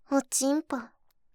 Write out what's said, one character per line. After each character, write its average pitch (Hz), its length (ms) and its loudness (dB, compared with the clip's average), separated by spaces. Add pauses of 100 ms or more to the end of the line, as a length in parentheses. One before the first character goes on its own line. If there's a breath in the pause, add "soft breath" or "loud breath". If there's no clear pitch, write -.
(120)
お 277 120 4
ち - 280 0
ん 311 120 0
ぽ。 - 120 -8 (600)